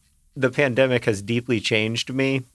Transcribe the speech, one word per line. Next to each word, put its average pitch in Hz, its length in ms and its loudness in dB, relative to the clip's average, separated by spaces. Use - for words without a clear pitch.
the 131 140 2
pandemic 127 540 2
has 101 180 -2
deeply 117 380 -2
changed 113 520 -2
me 135 300 -2